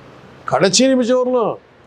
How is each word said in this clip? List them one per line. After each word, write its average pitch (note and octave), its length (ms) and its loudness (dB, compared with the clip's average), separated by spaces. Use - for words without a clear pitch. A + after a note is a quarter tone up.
கடைசி A#3+ 420 0
நிமிஷம் B3+ 300 2
வரலும், A#3+ 400 -2